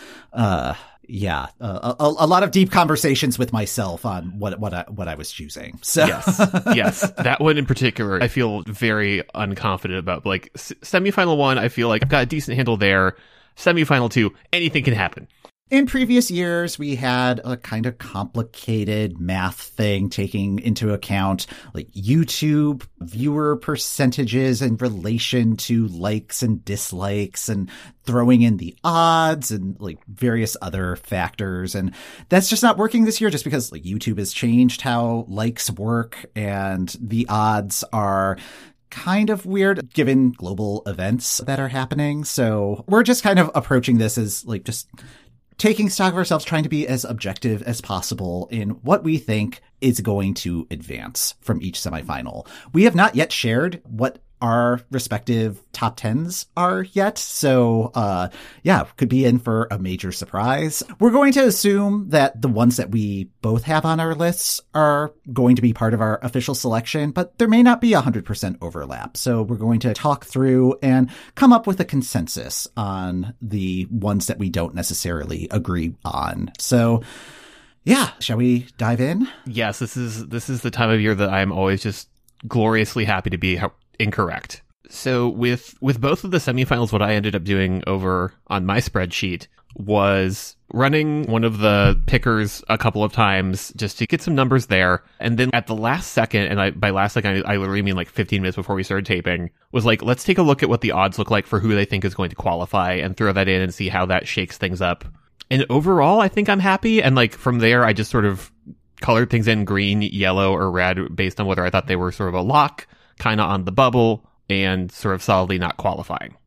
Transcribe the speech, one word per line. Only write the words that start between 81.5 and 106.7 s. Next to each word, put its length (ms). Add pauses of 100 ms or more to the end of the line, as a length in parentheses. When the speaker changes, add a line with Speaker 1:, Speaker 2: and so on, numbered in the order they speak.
Speaker 2:
always 300
just 280 (360)
gloriously 600
happy 240
to 80
be 180
ho-, 160 (260)
incorrect. 640 (280)
So 400
with, 520
with 200
both 240
of 60
the 80
semifinals, 540
what 80
I 140
ended 220
up 80
doing 420
over 480 (140)
on 180
my 120
spreadsheet 680 (300)
was 800 (160)
running 520
one 200
of 140
the 480
pickers 640
a 80
couple 280
of 80
times 640
just 220
to 80
get 140
some 140
numbers 320
there. 380 (160)
And 180
then 140
at 160
the 80
last 360
second, 340
and 140
I, 100
by 200
last 220
second, 340
I, 80
I 20
literally 260
mean, 140
like, 120
fifteen 340
minutes 140
before 180
we 80
started 240
taping, 440 (220)
was 120
like, 180
"Let's 220
take 140
a 40
look 200
at 60
what 120
the 120
odds 260
look 120
like 160
for 140
who 140
they 100
think 200
is 100
going 160
to 60
qualify 580
and 220
throw 160
that 160
in 140
and 100
see 160
how 180
that 220
shakes 300
things 220
up." 240 (460)
And 200
overall, 500
I 80
think 200
I'm 120
happy. 420